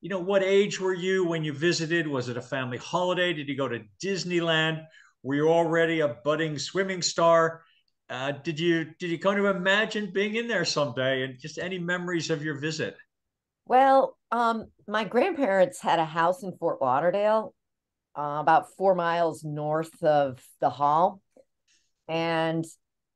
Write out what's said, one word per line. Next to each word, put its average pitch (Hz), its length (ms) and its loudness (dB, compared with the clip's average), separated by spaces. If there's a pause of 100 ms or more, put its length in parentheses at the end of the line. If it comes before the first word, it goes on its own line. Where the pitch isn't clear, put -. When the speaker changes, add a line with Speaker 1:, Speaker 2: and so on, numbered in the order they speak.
Speaker 1:
You 170 80 -10
know, 190 100 -4
what 190 240 2
age 196 380 2
were 190 120 0
you 185 320 0
when 165 200 -2
you 147 80 -4
visited? 160 560 0
Was 127 180 -4
it 120 80 -6
a 120 60 -8
family 127 360 -6
holiday? 180 540 -2
Did 151 160 -6
you 139 80 -6
go 131 140 -2
to 113 160 -6 (180)
Disneyland? 165 800 0 (400)
Were 135 120 -4
you 151 120 2
already 165 540 2
a 139 240 0
budding 151 340 -2
swimming 185 420 -4
star? 165 600 4 (480)
Uh, 131 240 -6
did 143 260 -8
you, 165 280 0 (120)
did 175 120 -6
you 165 60 -4
kind 202 220 0
of 202 60 2 (100)
imagine 208 560 0
being 208 240 -2
in 233 140 -4
there 185 160 0
someday? 131 580 -2
And 131 160 -10
just - 180 -14
any 180 220 -6
memories 175 500 -4
of 156 140 -2
your 151 160 -4
visit? 143 380 -6 (680)
Speaker 2:
Well, 269 520 4 (140)
um, 226 400 -2 (160)
my 214 160 -2
grandparents 214 800 2
had 165 180 2
a 160 60 2
house 170 360 0
in 180 160 -10
Fort 165 240 -2
Lauderdale, 180 720 2 (640)
uh, 147 240 -4
about 160 340 4
four 190 200 4
miles 170 480 0
north 151 600 -4
of 143 380 2 (180)
the 147 100 2
hall. 156 520 0 (840)
And 165 580 -2 (500)